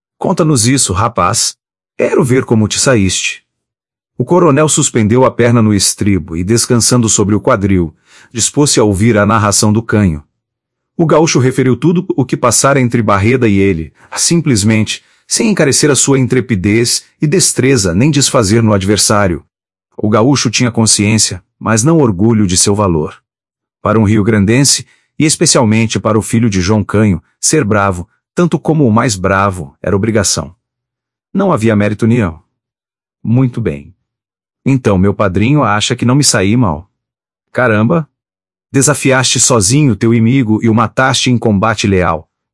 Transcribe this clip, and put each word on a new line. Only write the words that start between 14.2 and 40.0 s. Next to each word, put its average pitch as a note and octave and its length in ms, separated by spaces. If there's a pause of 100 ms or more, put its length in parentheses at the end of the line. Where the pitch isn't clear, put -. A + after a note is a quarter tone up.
sem A3+ 260
encarecer D3+ 380
a C#3 60
sua C3+ 240
intrepidez A#2 840 (180)
e D#3 60
destreza B2+ 640
nem B2+ 160
desfazer A#2 500
no G#2+ 120
adversário. G2 720 (520)
O G#2+ 120
gaúcho A#2 420
tinha A#2+ 220
consciência, G#2 680 (160)
mas G#2+ 280
não E3 140
orgulho A2 460
de F2+ 120
seu G2+ 180
valor. F2 480 (580)
Para G#2+ 200
um A2 40
riograndense, A2 800 (320)
e C#3+ 80
especialmente A2+ 760
para A2 180
o G2+ 40
filho A#2 280
de F#2+ 100
João G#2 220
Canho, G2+ 400 (180)
ser D3+ 240
bravo, G2 440 (260)
tanto E3+ 240
como D#3 260
o A#2 60
mais A2+ 240
bravo, F#2+ 640
era F2+ 140
obrigação. G#2 640 (760)
Não G3 200
havia A2 240
mérito G#2 280
nenhum. A2 320 (840)
"Muito B2 380
bem. D#2 340 (720)
Então B2 340
meu G2 160
padrinho G#2+ 480
acha G#2+ 340
que - 80
não B2 100
me C#3+ 100
saí G#2 320
mal. F#2 340 (640)
Caramba! A#2+ 560 (600)
Desafiaste C3 720
sozinho A#2+ 560
teu A2+ 160